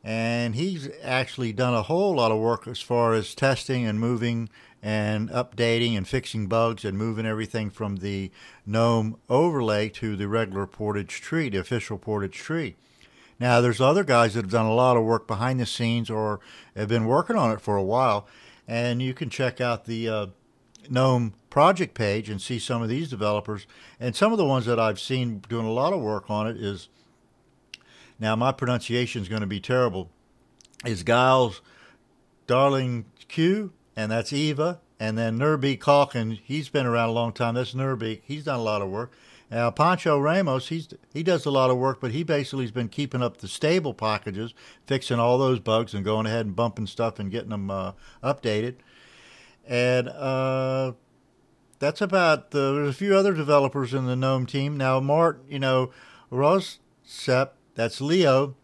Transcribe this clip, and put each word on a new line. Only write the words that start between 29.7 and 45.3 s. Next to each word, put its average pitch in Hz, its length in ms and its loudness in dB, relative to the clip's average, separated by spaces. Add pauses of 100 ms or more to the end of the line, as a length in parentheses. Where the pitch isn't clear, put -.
is 107 180 -4
Giles 123 580 4 (840)
Darling 127 580 2 (240)
Q, 190 440 0 (240)
and 107 140 -2
that's 113 220 -2
Eva. 151 480 -2 (180)
And 110 200 -2
then 113 200 0
Nurby 139 400 0
Calkin, 127 640 2
he's 143 260 -8
been 135 180 0
around 117 240 2
a - 20 -2
long 117 200 -2
time. 117 220 -2
That's 123 200 -4
Nurby. 117 500 -4
He's 147 200 -10
done 135 160 -4
a - 20 -4
lot 107 200 0
of 95 80 -4
work. 113 220 -6 (380)
Now, 117 200 0
Pancho 160 480 2
Ramos, 147 500 0
he's, 165 200 -8 (240)
he 156 100 -6
does 165 220 0
a 147 60 0
lot 131 200 4
of 127 60 4
work, 131 240 0
but 120 120 -4
he 156 100 -4
basically 139 420 -2
has 110 60 -8
been 117 180 -4
keeping 131 340 -4
up 117 160 -4
the 98 100 -14
stable 156 460 -2
packages, 107 600 -4 (320)
fixing 127 320 -2
all 120 200 4